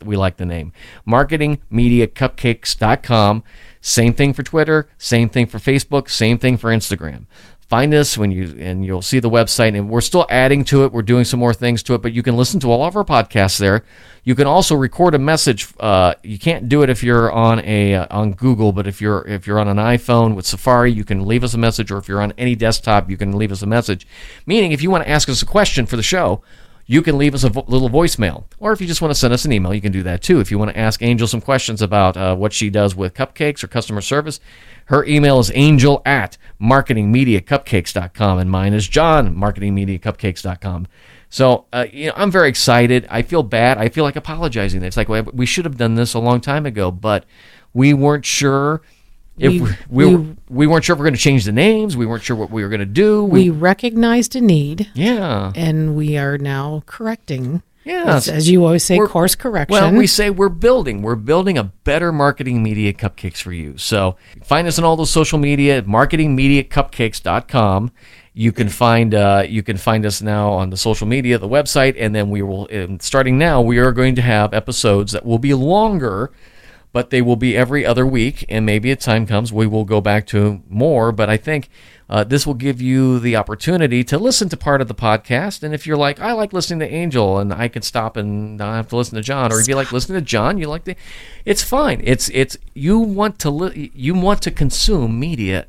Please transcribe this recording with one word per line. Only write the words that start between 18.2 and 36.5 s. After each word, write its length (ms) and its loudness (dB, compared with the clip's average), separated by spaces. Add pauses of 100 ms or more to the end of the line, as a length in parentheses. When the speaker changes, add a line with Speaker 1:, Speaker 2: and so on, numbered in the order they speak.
Speaker 1:
Google, 400 2
but 140 -4
if 140 -10
you're, 240 -2
if 220 -10
you're 100 0
on 120 0
an 80 0
iPhone 580 2
with 100 -10
Safari, 460 2
you 140 -2
can 200 -2
leave 200 0
us 80 -2
a 40 -2
message, 340 -2
or 60 -6
if 120 -12
you're 120 -2
on 160 -4
any 180 -2
desktop, 540 0
you 60 -4
can 220 -4
leave 160 -2
us 80 -8
a 60 -6
message. 380 -2 (400)
Meaning, 280 0
if 100 -4
you 80 0
wanna 140 0
ask 240 0
us 120 -2
a 40 -2
question 400 0
for 100 -6
the 80 -4
show, 380 -2 (460)
you 140 4
can 160 0
leave 160 2
us 120 0
a 40 6
vo-, 200 -2
little 200 2
voicemail. 540 0 (160)
Or 140 -2
if 80 -4
you 60 -6
just 140 -4
wanna 140 0
send 180 2
us 120 -2
an 80 0
email, 200 0
you 60 -2
can 140 -4
do 100 -4
that 180 -6
too. 200 4
If 100 -2
you 80 0
wanna 160 -2
ask 260 -2
Angel 240 2
some 140 -4
questions 420 -2
about, 360 2
uh, 180 0
what 160 -2
she 180 -4
does 280 0
with 160 -6
cupcakes 500 -6
or 40 -12
customer 340 -6
service, 400 -4 (440)
her 200 2
email 340 4
is 160 2
angel 500 6
at 320 -2 (640)